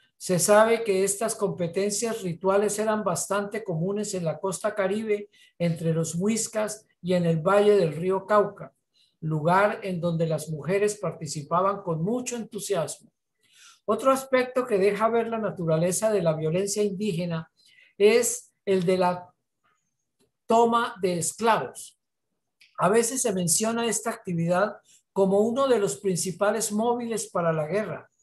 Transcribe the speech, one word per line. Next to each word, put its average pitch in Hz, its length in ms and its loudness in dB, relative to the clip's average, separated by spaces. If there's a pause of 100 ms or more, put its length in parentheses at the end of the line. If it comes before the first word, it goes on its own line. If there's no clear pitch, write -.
(180)
Se 185 220 0
sabe 226 440 6
que 190 200 0
estas 208 320 -2
competencias 196 840 -4
rituales 190 580 0
eran 214 240 -2
bastante 202 600 -4
comunes 196 500 -4
en 185 100 -4
la 156 160 -4
costa 196 360 -4
caribe, 208 540 -2 (300)
entre 165 340 0
los 160 220 -2
muiscas 214 720 -2 (160)
y 180 140 -2
en 175 100 2
el 165 160 2
valle 202 340 6
del 165 180 2
río 185 320 -2
Cauca, - 480 0 (460)
lugar 180 640 2
en 185 160 -6
donde 165 280 0
las 160 220 -4
mujeres 190 480 -2
participaban 170 840 -4
con 165 220 -4
mucho 240 320 -4
entusiasmo. 196 760 -6 (720)
Otro 220 260 2
aspecto 254 540 0
que 214 120 2
deja 202 320 2
ver 226 180 0
la 226 100 -4
naturaleza 175 760 0
de 202 100 2
la 165 120 2
violencia 180 480 -2
indígena 180 680 -2 (460)
es 226 560 4 (120)
el 190 200 0
de 185 120 2
la 180 320 0 (1200)
toma 233 540 4
de 180 180 0
esclavos. 196 800 -2 (760)
A 160 100 2
veces 233 340 2
se 226 120 0
menciona 220 520 0
esta 226 260 -2
actividad 180 640 -2 (340)
como 196 280 4
uno 240 280 2
de 240 120 4
los 202 180 0
principales 196 760 -2
móviles 233 560 -2
para 170 260 0
la 156 140 -2
guerra. 175 440 -6 (120)